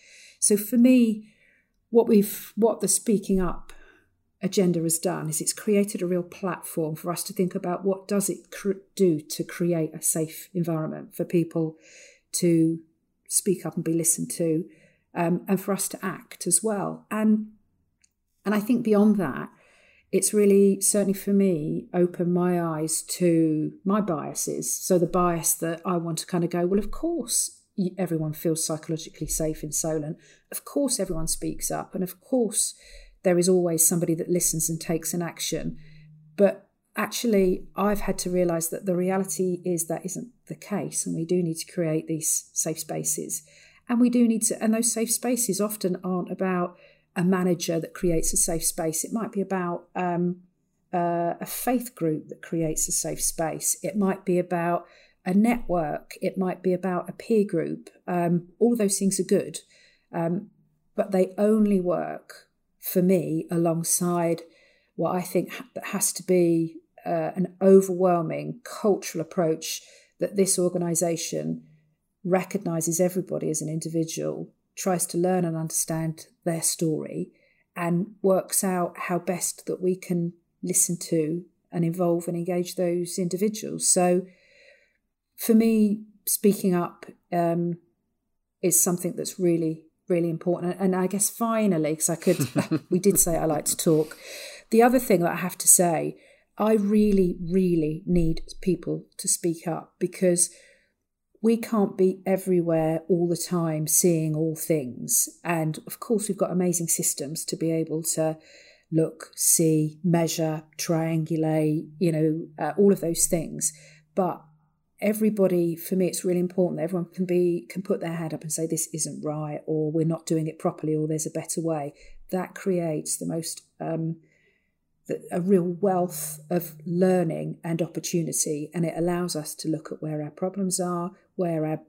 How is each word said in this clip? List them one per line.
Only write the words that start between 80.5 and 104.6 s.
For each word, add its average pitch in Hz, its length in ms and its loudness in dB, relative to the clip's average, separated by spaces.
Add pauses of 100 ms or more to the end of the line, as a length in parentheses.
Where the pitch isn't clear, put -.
listen 180 340 0
to 170 460 -2 (280)
and 175 120 0
involve 175 440 0
and 170 100 -4
engage 175 380 -4
those 175 440 -2
individuals. 180 680 -2
So 180 380 4 (1080)
for - 180 2
me, 220 500 4 (220)
speaking 202 480 2
up, - 320 -4 (260)
um, 170 480 0 (800)
is 175 180 2
something 175 360 0
that's - 240 -8
really, 165 440 0 (240)
really 170 220 2
important. 170 500 -2
And 185 160 2
I 185 120 2
guess 196 220 0
finally, 196 640 2
'cause 156 140 0
I 165 60 0
could, 165 240 2
<laughs> 147 500 -2
we 180 100 2
did 185 200 4
say 165 180 2
I 156 80 0
like 156 200 -2
to - 120 -2
talk. 156 400 2 (520)
The 226 120 6
other 247 180 6
thing 202 220 2
that 170 120 0
I 165 140 -6
have - 120 -10
to - 80 -6
say, 156 500 4 (400)
I 214 160 2
really, 202 680 4
really 170 640 0
need 165 360 2 (200)
people 165 440 -2 (120)
to - 100 -10
speak - 400 -2
up - 320 -8
because 180 500 2 (920)
we 226 140 4
can't 226 420 0
be 190 280 2
everywhere 170 800 2
all 175 200 2
the 170 100 0
time, 160 500 -2
seeing 160 480 2
all 160 200 0
things. 147 760 -2 (140)